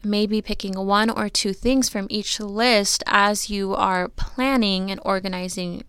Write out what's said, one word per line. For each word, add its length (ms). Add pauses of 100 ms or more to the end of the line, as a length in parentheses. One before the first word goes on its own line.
maybe 360
picking 320
one 360
or 180
two 240
things 380
from 200
each 300
list 680
as 440
you 260
are 320
planning 840
and 140
organizing 840